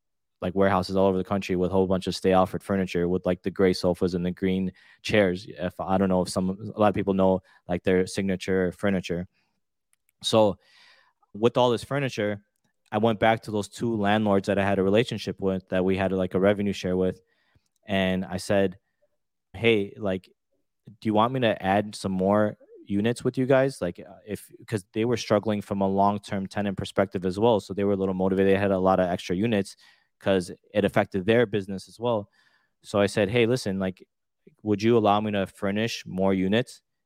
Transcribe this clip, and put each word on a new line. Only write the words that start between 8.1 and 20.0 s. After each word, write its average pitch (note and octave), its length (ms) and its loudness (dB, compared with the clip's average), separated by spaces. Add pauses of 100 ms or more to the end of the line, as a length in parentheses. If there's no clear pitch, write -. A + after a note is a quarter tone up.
furniture. F2+ 540 -4 (960)
So G#2+ 360 4 (760)
with A2+ 240 0
all B2 120 4
this A2+ 140 -2
furniture, A2+ 560 -4 (500)
I A2 60 -4
went G#2+ 240 0
back A2+ 220 2
to - 80 -14
those G#2 180 -4
two A#2 260 -4
landlords G#2 520 2
that G2 120 0
I G2 60 0
had G2 140 0
a F#2+ 40 2
relationship G2+ 580 0
with, F#2+ 280 -4
that F#2 160 0
we F#2+ 140 0
had, F#2+ 120 0
like, F#2 220 -2
a F#2 80 -2
revenue G2+ 320 2
share F#2 240 -4
with. F#2 240 -2 (640)
And F#2+ 380 -2
I F#2 140 -8
said, G2 400 0 (720)
"Hey, G#2+ 460 0
like, F#2+ 340 -6 (680)